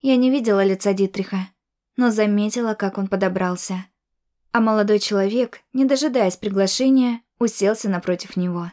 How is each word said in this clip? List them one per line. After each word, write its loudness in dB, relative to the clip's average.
Я 4
не 4
видела 2
лица 0
Дитриха, -2
но 2
заметила, 0
как -4
он -4
подобрался. -2
А 0
молодой 2
человек, -2
не 2
дожидаясь 0
приглашения, 0
уселся 0
напротив -4
него. -4